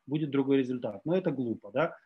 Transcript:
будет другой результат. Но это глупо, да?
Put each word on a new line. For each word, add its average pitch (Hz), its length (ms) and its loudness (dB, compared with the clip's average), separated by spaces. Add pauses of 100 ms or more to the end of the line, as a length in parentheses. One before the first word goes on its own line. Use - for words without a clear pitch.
будет 151 240 -2
другой 135 280 4
результат. 123 480 -2
Но 170 100 2
это 185 140 0
глупо, 117 420 -2
да? 147 340 -2